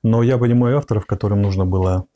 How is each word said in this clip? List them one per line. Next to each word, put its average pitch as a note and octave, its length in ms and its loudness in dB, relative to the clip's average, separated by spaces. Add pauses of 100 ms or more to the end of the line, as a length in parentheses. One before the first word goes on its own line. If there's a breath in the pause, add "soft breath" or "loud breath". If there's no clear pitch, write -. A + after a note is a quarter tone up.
Но A2+ 200 2
я B2 160 2
понимаю B2 400 2
авторов, G#2+ 260 -4
которым G2+ 380 -2
нужно F#2+ 240 0
было F#2 500 -2